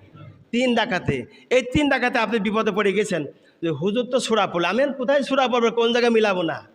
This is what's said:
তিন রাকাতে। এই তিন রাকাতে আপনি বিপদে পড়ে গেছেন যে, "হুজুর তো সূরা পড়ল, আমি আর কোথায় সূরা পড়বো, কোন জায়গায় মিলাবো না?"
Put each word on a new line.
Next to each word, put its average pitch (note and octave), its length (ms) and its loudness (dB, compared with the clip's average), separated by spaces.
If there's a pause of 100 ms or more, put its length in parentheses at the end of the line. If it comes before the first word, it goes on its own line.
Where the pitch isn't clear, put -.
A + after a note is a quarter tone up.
(520)
তিন A#3+ 240 2
রাকাতে। F3 500 -2 (240)
এই B3+ 120 4
তিন C#4 280 0
রাকাতে B3 300 0
আপনি A3 200 0
বিপদে G#3+ 320 0
পড়ে G3 220 2
গেছেন F#3 320 -2 (360)
যে, E3 80 -2
"হুজুর G3+ 360 -2
তো B3 140 -2
সূরা G#3 280 2
পড়ল, E3+ 180 -2
আমি G#3+ 180 0
আর C#4+ 100 0
কোথায় C4+ 300 0
সূরা C4+ 240 0
পড়বো, A#3 280 0
কোন A#3 180 2
জায়গায় A#3+ 200 2
মিলাবো G#3 280 2
না?" C#3+ 340 -6